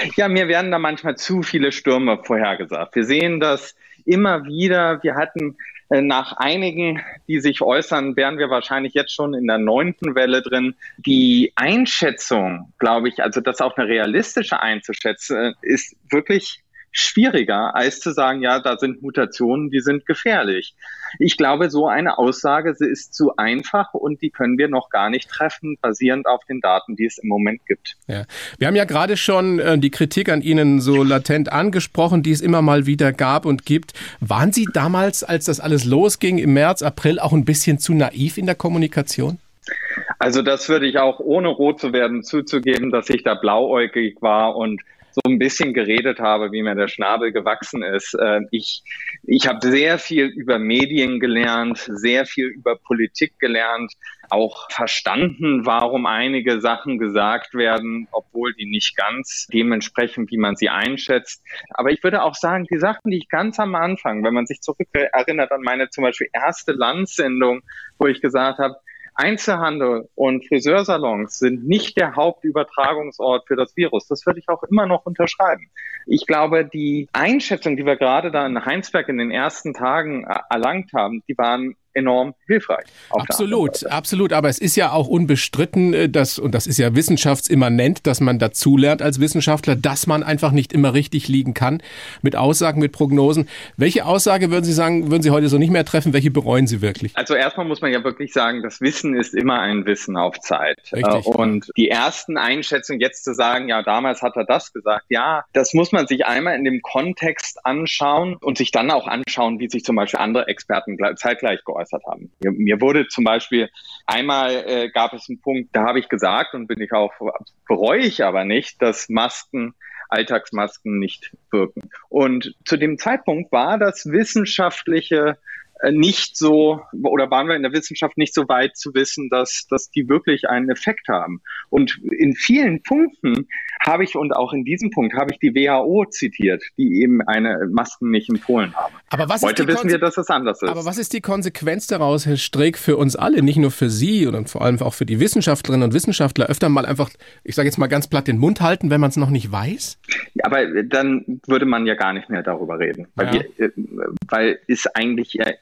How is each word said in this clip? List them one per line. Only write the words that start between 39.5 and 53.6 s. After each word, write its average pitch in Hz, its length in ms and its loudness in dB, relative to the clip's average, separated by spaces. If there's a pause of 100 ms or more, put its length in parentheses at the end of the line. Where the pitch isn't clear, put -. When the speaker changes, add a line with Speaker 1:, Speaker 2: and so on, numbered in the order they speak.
Speaker 1:
Also 127 220 0
das 135 280 0
würde 151 180 2
ich 131 120 0
auch, 131 200 2
ohne 170 300 0
rot 143 300 0
zu 123 140 -4
werden, 120 300 0
zuzugeben, 131 680 0
dass 120 180 0
ich 127 140 0
da 110 120 2
blauäugig 113 840 0
war 110 340 2
und 110 260 -4 (300)
so - 160 -2
ein 127 100 4
bisschen 131 380 0
geredet 117 440 0
habe, 107 320 0
wie 107 120 -4
mir 107 100 -2
der 101 140 0
Schnabel 110 440 -2
gewachsen 107 520 -4
ist. 98 320 -4
Äh, 107 340 2
ich, - 340 -6 (380)
ich - 260 2
habe 113 140 -2
sehr 143 380 2
viel 151 260 0
über 127 320 -2
Medien 127 640 0
gelernt, 117 580 0 (100)
sehr 120 380 0
viel 131 220 -4
über 120 300 -4
Politik - 600 -4
gelernt, 117 560 -2 (380)